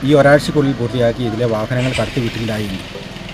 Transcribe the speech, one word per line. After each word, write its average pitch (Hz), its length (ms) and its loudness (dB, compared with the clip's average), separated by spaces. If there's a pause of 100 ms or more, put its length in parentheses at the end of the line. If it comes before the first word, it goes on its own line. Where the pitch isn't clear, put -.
ഈ 139 100 4
ഒരാഴ്ചക്കുള്ളിൽ 143 580 4
പൂർത്തിയാക്കി 117 500 0
ഇതിലെ 117 240 -2
വാഹനങ്ങൾ 120 540 -2
കടത്തിവിട്ടില്ല 113 560 -4
എങ്കിൽ 98 220 -6 (560)